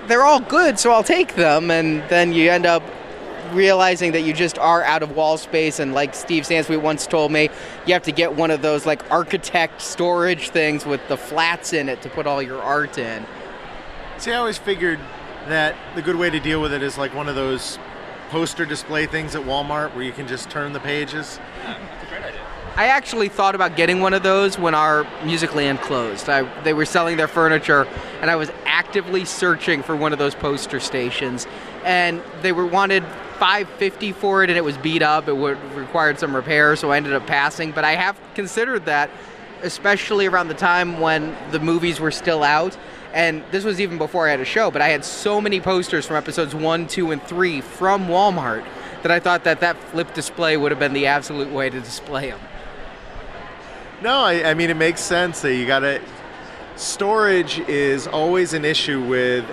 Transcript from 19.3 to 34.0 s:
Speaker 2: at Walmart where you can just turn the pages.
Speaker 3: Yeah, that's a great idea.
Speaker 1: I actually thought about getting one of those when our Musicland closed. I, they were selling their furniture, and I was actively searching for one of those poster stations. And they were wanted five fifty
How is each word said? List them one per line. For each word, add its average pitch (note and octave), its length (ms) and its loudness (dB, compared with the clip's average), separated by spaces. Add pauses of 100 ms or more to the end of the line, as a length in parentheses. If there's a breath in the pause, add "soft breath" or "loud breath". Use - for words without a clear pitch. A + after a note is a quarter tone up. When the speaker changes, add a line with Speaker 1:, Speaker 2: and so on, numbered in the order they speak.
Speaker 2:
at C#3 80 -6
Walmart C#3+ 500 -2
where B2 100 -8
you C3 80 -6
can C3+ 160 -10
just B2 220 -8
turn C#3+ 240 -6
the C#3+ 60 -6
pages. D3 600 -6 (240)
Speaker 3:
Yeah, A#2 120 -10
that's - 280 -14
a - 60 -16
great G3+ 180 -12
idea. - 140 -12 (340)
Speaker 1:
I G#3+ 120 2
actually B3 420 2
thought G3 240 2
about F3+ 220 0
getting F3 260 4
one F#3+ 140 4
of F#3 80 2
those F#3+ 340 4
when E3+ 160 2
our D3+ 320 4 (180)
Musicland D3+ 580 0
closed. A#2 480 -4
I, C3+ 160 4 (180)
they D#3 100 2
were D3+ 100 2
selling E3+ 340 2
their D#3 100 2
furniture, D#3 600 4 (340 loud breath)
and D#3+ 100 2
I E3 40 4
was D#3 160 -2 (140)
actively F3 580 0
searching E3 600 0
for D#3+ 120 -4
one D3+ 180 0
of C#3+ 40 -4
those C#3+ 160 0
poster C#3+ 460 -4
stations. B2 680 -4 (400 loud breath)
And F3 360 2 (200)
they F#3 100 2
were F3+ 140 0
wanted F#3+ 380 2 (340)
five G3 300 2 (100)
fifty G3 360 -4